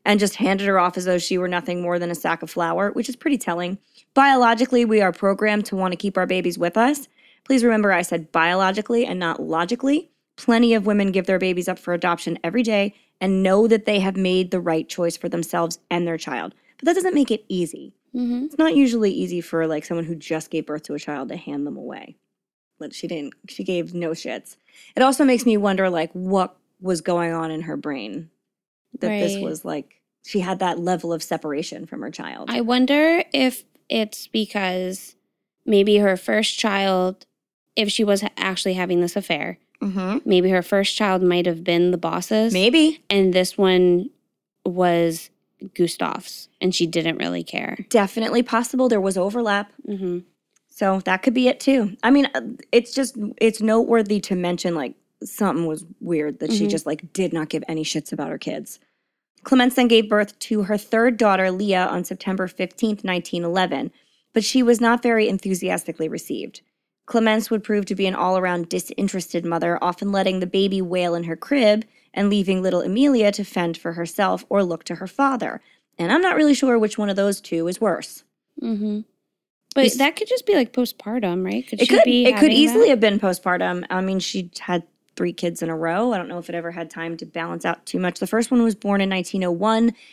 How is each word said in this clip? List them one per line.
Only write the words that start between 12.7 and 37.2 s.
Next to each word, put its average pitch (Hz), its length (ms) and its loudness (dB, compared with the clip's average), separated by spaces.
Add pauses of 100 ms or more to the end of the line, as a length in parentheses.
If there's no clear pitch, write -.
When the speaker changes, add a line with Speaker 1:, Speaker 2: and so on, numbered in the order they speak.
Speaker 1:
and 190 200 2
know 196 260 4
that 214 180 2
they 208 160 2
have 190 160 -2
made 185 340 0
the 185 80 0
right 165 280 -2
choice 170 280 -4
for - 140 -8
themselves 170 500 -4 (100)
and 175 160 -2
their 165 120 -4
child. 120 360 -8 (240)
But - 100 -14
that 349 80 2
doesn't 370 200 -2
make 285 160 2
it - 160 -4
easy. 170 460 -6 (200)
Speaker 2:
Mm-hmm. 247 320 -4
Speaker 1:
It's 302 120 -8
not 320 180 2
usually 233 360 4
easy 180 300 -4
for, 165 260 -2
like, 156 180 -4
someone 170 200 -6
who 170 100 -6
just 156 340 -8
gave 156 160 -4
birth 151 180 -10
to 151 100 -10
a 147 60 -8
child 139 300 -8
to - 80 -10
hand 143 280 -8
them 139 120 -10
away. - 400 -16 (640)
But 156 140 -14
she - 140 -12
didn't, 151 260 -8 (160)
she - 140 -12
gave 175 300 -4
no 175 180 -4
shits. - 440 -10 (400)
It - 60 2
also 269 240 4
makes 254 200 2
me 220 120 4
wonder, 190 320 2
like, 170 240 -2
what 185 420 -2 (240)
was 180 220 -2
going 170 320 0
on 160 180 -4
in 156 100 -6
her 160 160 -8
brain 139 520 -10 (680)
that 220 100 -2
this 202 260 0
Speaker 2:
Right. 196 80 -6
Speaker 1:
was, 160 220 -8
like, 151 360 -10 (240)
she - 160 -4
had 185 180 -4
that 175 200 -2
level 175 340 -2
of 160 100 -6
separation 156 640 -8
from - 140 -14
her - 100 -10
child. - 400 -12
Speaker 2:
I 240 100 -2
wonder 277 640 2 (100)
if 262 300 0 (260)
it's 220 380 -4
because 190 880 -4 (500)
maybe 208 320 6
her 196 200 4
first 220 420 -2
child, 190 640 0 (500)